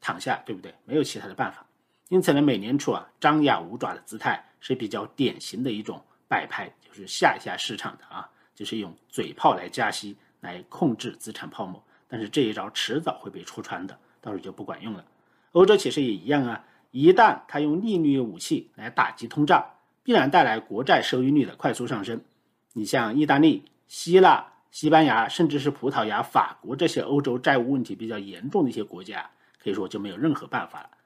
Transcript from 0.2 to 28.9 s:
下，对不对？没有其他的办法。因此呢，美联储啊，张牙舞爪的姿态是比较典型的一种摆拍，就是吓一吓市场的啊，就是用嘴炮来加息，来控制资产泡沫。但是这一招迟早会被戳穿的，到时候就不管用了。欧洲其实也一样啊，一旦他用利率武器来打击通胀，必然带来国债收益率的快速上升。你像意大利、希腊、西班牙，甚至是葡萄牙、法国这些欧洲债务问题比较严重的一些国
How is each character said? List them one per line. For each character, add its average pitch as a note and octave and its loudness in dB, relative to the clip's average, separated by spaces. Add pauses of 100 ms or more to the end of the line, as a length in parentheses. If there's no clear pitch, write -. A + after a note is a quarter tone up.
下， - -6
对 A2+ -12
不 F#2 -14
对？ - -18 (100)
没 C3 -4
有 D3+ 2
其 - -8
他 - -14
的 - -16
办 - -6
法。 - -20 (440)
因 F3+ 4
此 E3+ 4
呢， C#3+ 4
美 C3+ 2
联 A2+ -2
储 C3 -2
啊， - -8
张 D3+ 2
牙 B2 2
舞 E2+ -12
爪 A#2 -8
的 - -18
姿 - -16
态 A#2 -4 (160)
是 - -6
比 A#2 -6
较 G#2 -8 (100)
典 B2+ -2
型 A2+ -8
的 B2+ -4
一 G#2+ -8
种 F#2+ -12 (280)
摆 G2+ -4
拍， - -10 (100)
就 - -20
是 G2 -20
吓 C3+ 0
一 - -14
吓 F#2 -10
市 - -8
场 - -12
的 - -20
啊， - -16 (240)
就 G#2 -16
是 A2 -8
用 F#2+ -10 (120)
嘴 - -6
炮 D3 4
来 F2+ -10
加 G#2+ -2
息， G2+ -10 (240)
来 F2+ -14
控 C3 -2
制 A#2 -10
资 - -16
产 - -14
泡 - -12
沫。 F#2 -16 (240)
但 A#2 -10
是 G#2 -8
这 C#3+ 0
一 A2 0
招 F#2+ -10
迟 - -4
早 - -6
会 - -18
被 F#2 -16
戳 - -16
穿 - -10
的， - -14 (220)
到 A2+ -14
时 G2+ -8
候 - -12
就 F#2+ -14
不 A2 -16
管 A2 -12
用 A2 -10
了。 F2+ -14 (480)
欧 F3+ 8
洲 G3+ 8
其 C#3 0
实 D3+ -2
也 B2+ 0
一 F#2 -10
样 C#3 2
啊， A2+ -8 (280)
一 C#3+ 6
旦 F#3+ 6
他 D3+ -6
用 D3+ 0
利 G#3+ 0
率 C#3+ 2
武 G#2+ -4
器 - -4
来 - -12
打 - 0
击 - -12
通 D3 0
胀， D3+ 4 (400)
必 B3 0
然 C#3+ 4
带 E3 6
来 A2+ 0
国 G#2+ -6
债 G3+ 4
收 B2+ 0
益 C3+ 2
率 D3 6
的 - -8
快 C3 -2
速 A#2+ -6
上 G#2 -6
升。 A#2 -8 (540)
你 A2 -6
像 A#2 0
意 D3+ 2
大 C#3 4
利、 D3 6 (240)
希 F3+ 4
腊、 E3+ 8 (240)
西 - -4
班 D#3 8
牙， A2+ 2
甚 D#3+ 0
至 C#3+ -2
是 C#3 -2
葡 C3 -2
萄 A#2+ 0
牙、 G#2+ -2
法 - 0
国 B2+ -10
这 C3 2
些 - -2
欧 C#3 0
洲 C3+ 0
债 C3+ 2
务 B2 0
问 C3 0
题 G2+ -10
比 A2 -10
较 A2 -6
严 G2 -10
重 F#3+ 0
的 C3 2
一 - -4
些 G#2+ -6
国 F2+ -14